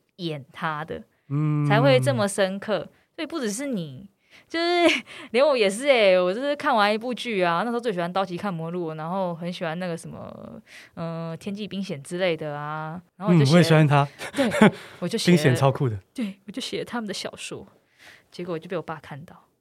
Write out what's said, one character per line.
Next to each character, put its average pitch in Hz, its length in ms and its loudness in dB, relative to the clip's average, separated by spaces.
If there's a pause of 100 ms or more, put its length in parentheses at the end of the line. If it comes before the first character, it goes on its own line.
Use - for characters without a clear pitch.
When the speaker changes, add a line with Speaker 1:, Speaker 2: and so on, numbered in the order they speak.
(160)
Speaker 1:
演 156 260 -8 (100)
他 156 320 -6
的， - 180 -10 (260)
Speaker 2:
嗯。 147 380 0
Speaker 1:
才 147 160 4
会 139 180 6
这 185 140 2
么 208 120 2
深 196 320 0
刻。 196 300 -4 (260)
所 330 80 -8
以 302 40 -4
不 330 140 -6
只 220 100 -2
是 240 160 -6
你， 175 400 -6 (400)
就 - 100 -8
是 339 540 2
<laughs> - 220 -14
连 247 120 4
我 294 120 4
也 208 120 4
是 240 200 0
欸， 214 320 6
我 180 120 2
就 220 80 -6
是 285 140 -2
看 294 180 0
完 208 220 4
一 - 20 0
部 233 160 -6
剧 214 300 -2
啊， 175 220 2
那 - 0 -
时 240 80 -4
候 233 80 -2
最 233 120 -2
喜 175 80 -4
欢 175 120 -4
《刀 196 120 0
崎 180 120 -6
看 190 180 -4
魔 160 160 -6
录》， 170 240 -6
然 160 160 -8
后 185 240 -4
很 170 180 -8
喜 180 120 -8
欢 160 160 -4
那 185 80 -6
个 165 80 -4
什 160 120 -14
么， - 540 -14 (320)
呃， 165 420 -8
天 196 160 -10
际 202 140 -8
冰 190 160 -6
显 180 180 -8
之 175 180 -8
类 180 180 0
的 151 200 -6
啊， 156 460 -8 (140)
然 185 100 -10
后 175 80 6
我 170 40 8
就 143 60 8
写 131 60 4
了， - 0 -
Speaker 2:
嗯， 160 40 6
我 175 40 8
也 170 60 8
喜 165 100 4
欢 156 140 6
他。 143 180 4 (260)
Speaker 1:
对， 226 380 4
Speaker 2:
<laughs> - 300 -6
Speaker 1:
我 180 80 -6
就 214 100 -4
写 180 140 4
了， 175 40 10
Speaker 2:
冰 - 60 2
显 127 140 6
超 135 160 4
酷 131 160 -2
的。 104 100 -4 (160)
Speaker 1:
对， 208 320 -6
我 196 60 -14
就 269 100 -10
写 - 160 -8
了 - 60 -8
他 240 160 -8
们 214 80 -8
的 - 40 -8
小 - 220 -8
说， - 320 -12 (640)
结 180 140 -12
果 180 100 -4
我 160 40 -4
就 170 100 -12
被 185 80 -6
我 156 60 -4
爸 160 180 -10
看 139 240 -16
到 - 240 -20 (120)